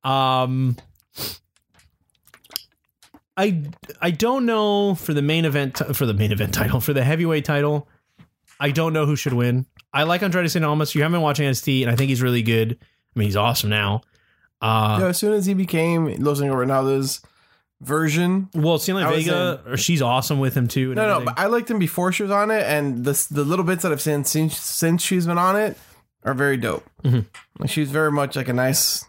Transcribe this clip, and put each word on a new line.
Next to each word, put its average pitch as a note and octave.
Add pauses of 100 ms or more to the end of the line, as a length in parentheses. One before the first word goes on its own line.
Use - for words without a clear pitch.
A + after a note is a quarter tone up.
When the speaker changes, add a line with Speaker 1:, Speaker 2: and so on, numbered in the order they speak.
Speaker 1:
Um, C3 (2500)
I, F#3+ (380)
I F3
don't A#3+
know G#3
for -
the D3
main D#3+
event C#3
ti-, -
for C3
the A2+
main G#2
event G2+
title, A#2+
for D3
the C3+
heavyweight D#3+
title. D3 (720)
I C#3+
don't D#3+
know D#3
who D3
should C3
win. B2 (280)
I C#3+
like F3
Andrade F3+
Cien D#3+
Almas. D3+
You D3
haven't E3
been E3+
watching D3
N C#3
X B2
T, C3
and A#2+
I A#2
think C3+
he's B2+
really B2
good. A2+
I -
mean, G#2
he's G2
awesome G#2+
now. G#2 (600)
Uh, A2
Speaker 2:
Yeah, F#3
as F3+
soon G#3+
as G3+
he G3
became E3+ (180)
Los C#3+
Ingobernables C3+ (600)
version, D#3+
Speaker 1:
well, D#3+
Zelina F#3
Speaker 2:
I D#3+
was D#3+
Speaker 1:
Vega, F3+
Speaker 2:
in. A#2+
Speaker 1:
or B2
she's E3+
awesome B2+
with C3
him B2
too. C3
And B2+
Speaker 2:
No, A3
no, G3+
Speaker 1:
everything. C3 (100)
Speaker 2:
but D3
I F#3+
liked A#3
him A3+
before F3+
she G#3
was G3
on G#3
it, A3
and C#3
this, C#3
the D3
little F3
bits F3+
that F3+
I've C#3+
seen D3
since, D#3
since E3+
she's F3+
been F3
on F#3
it G#3+ (460)
are C#3
very C3+
dope. A2+ (140)
Speaker 1:
Mm-hmm. B2 (400)
Speaker 2:
Like, -
she's D3
very D3+
much, C#3+
like, C3
a B2
nice. B2+